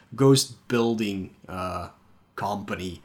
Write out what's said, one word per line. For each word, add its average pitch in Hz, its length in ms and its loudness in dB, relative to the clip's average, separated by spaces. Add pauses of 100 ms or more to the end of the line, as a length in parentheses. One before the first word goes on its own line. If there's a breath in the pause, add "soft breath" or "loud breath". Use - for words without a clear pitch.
(160 loud breath)
ghost 135 500 4
building, 110 720 -2 (120)
uh, 90 420 -8 (440)
company 98 720 -6